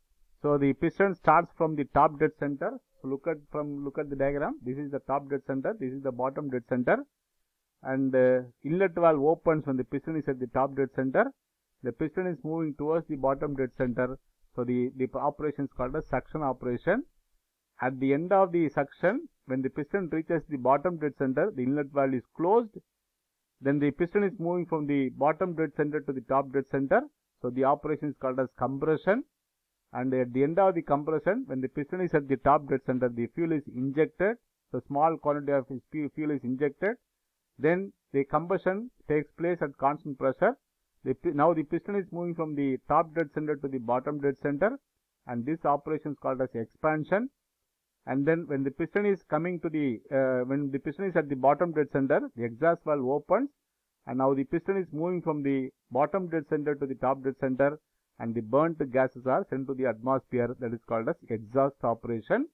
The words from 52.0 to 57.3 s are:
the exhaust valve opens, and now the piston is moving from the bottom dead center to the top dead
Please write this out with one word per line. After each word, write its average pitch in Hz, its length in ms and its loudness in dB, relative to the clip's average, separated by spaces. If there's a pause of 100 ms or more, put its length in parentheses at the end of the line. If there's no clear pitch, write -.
the 117 80 -4
exhaust 139 400 0
valve 147 200 0
opens, 175 460 0 (560)
and 127 120 -4
now 135 140 4
the 139 120 0
piston 175 320 -2
is 185 160 -2
moving 170 300 -2
from 151 200 -2
the 135 280 0 (200)
bottom 151 380 0
dead 160 200 -2
center 147 280 0
to 143 100 -4
the 131 80 -4
top 131 300 -2
dead 131 160 -2